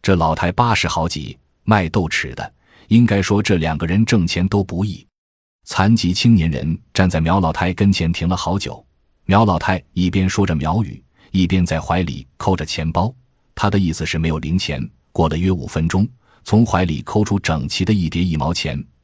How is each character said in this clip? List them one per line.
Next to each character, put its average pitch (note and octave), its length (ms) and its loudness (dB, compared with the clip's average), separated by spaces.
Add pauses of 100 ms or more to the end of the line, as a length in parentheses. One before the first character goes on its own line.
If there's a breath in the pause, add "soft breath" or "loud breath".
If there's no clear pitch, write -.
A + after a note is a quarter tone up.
这 G2 120 2
老 D#2+ 200 2
太 F2 180 -2
八 A#2+ 220 0
十 - 120 -2
好 E2 220 -2
几， D2 300 -10 (260)
卖 G#2 240 2
豆 F2 180 -2
豉 - 280 -6
的， - 180 -12 (360 soft breath)
应 A#2 180 6
该 G2 160 2
说 G#2 200 2
这 G2+ 140 0
两 D#2+ 220 0
个 E2+ 80 -4
人 G2 180 2
挣 G#2 220 2
钱 F2+ 200 -2
都 G2+ 160 0
不 F2+ 220 -4
易。 G#2 220 -8 (580)
残 G#2 320 2
疾 F2+ 160 0
青 A#2 220 4
年 E2 160 4
人 D2 280 -4 (140)
站 F#2+ 160 2
在 E2 100 0
苗 E2+ 220 2
老 D#2+ 100 2
太 F2 220 -2
跟 G2+ 180 2
前 E2+ 220 0
停 E2+ 160 -2
了 F2+ 80 0
好 F2 220 -2
久， - 260 -10 (400)
苗 G#2+ 220 4
老 F2 120 2
太 F#2 240 -2 (120)
一 F2+ 160 2
边 F#2+ 180 2
说 G2 180 0
着 D#2+ 80 -2
苗 D#2 280 -2
语， D#2 200 -8 (280 soft breath)
一 F#2 160 2
边 F#2 180 2
在 E2 160 -2
怀 E2+ 220 -2
里 C#2 240 -6 (100)
抠 - 180 0
着 D#2+ 120 -6
钱 D#2+ 260 -4
包。 F#2+ 180 0 (440)
她 G2+ 160 0
的 G#2 80 0
意 F2+ 120 0
思 D#2+ 140 -6
是 D#2+ 140 -4
没 D#2+ 100 0
有 D#2 100 -2
零 D2+ 200 -2
钱。 - 280 -6 (260)
过 D#2+ 180 2
了 D#2+ 60 -2
约 F2+ 140 0
五 F2+ 160 -2
分 E2 220 -2
钟， F#2+ 200 0 (360 soft breath)
从 A2 200 4
怀 F#2 200 2
里 D2+ 180 -4
抠 G#2+ 220 0
出 G2+ 140 -2
整 D#2 300 -4
齐 - 160 -2
的 G#2+ 80 2
一 F#2 160 2
叠 E2+ 140 -2
一 E2+ 140 0
毛 D2+ 180 -2
钱 C#2 280 -6 (220)